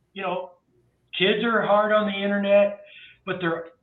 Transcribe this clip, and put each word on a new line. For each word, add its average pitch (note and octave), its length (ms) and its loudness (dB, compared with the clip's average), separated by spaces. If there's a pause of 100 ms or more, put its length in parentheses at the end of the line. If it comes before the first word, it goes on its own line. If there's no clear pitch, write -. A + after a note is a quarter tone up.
(140)
you G3 80 -12
know, F3+ 300 -8 (640)
kids G#3 260 2
are A3+ 180 0
hard G#3+ 300 2
on G#3+ 140 2
the G3 100 -4
internet, G3+ 640 2 (460)
but F#3 140 -6
they're E3 300 -4 (120)